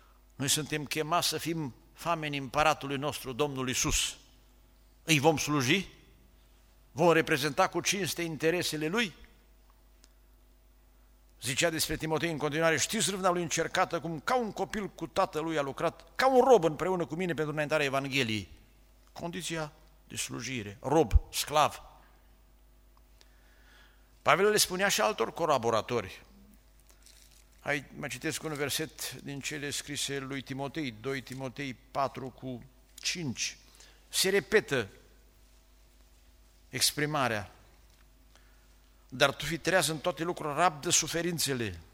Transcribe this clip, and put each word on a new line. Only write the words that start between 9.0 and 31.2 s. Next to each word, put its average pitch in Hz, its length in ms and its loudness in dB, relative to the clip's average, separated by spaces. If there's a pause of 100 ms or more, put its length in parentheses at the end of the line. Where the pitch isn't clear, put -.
Zicea 139 280 0
despre 156 260 -2
Timotei 160 340 -2
în 156 80 -4
continuare: 156 400 2
„Știți 190 320 0
râvna 190 200 0
lui 175 120 0
încercată, 170 580 -2
cum 160 200 -6
ca 254 160 0
un 226 160 -2
copil 196 360 -6
cu - 180 -10
tatălui 160 520 -2
a 143 40 2
lucrat, 143 420 -4 (100)
ca 254 140 4
un 254 160 8
rob 233 200 8
împreună 165 420 0
cu - 80 -10
mine 175 200 -2
pentru 151 180 -2
înaintarea 151 340 2
Evangheliei.” 131 680 -2 (580)
Condiția 165 600 -6 (360)
de - 80 -12
slujire, 117 640 -6
rob, 143 320 4 (200)
sclav. - 500 2 (2500)
Pavel 170 280 6
le 214 60 4
spunea 185 320 2
și 190 120 2
altor 214 320 2
colaboratori. 117 920 0 (1400)
Hai, 143 240 -2 (120)
mai 147 120 -10
citesc 127 340 -6
un 156 120 -6
verset 143 580 -4
din 139 280 -10
cele 143 300 -8
scrise 139 480 -6
lui 135 240 -8
Timotei, 139 480 -6
doi 123 320 -6